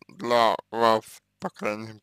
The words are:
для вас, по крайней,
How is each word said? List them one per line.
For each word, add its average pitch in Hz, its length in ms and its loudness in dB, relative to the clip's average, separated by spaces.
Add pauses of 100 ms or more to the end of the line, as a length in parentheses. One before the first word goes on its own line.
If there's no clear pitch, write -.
для 117 480 0 (140)
вас, 113 520 0 (160)
по - 120 -10
крайней, 110 520 -10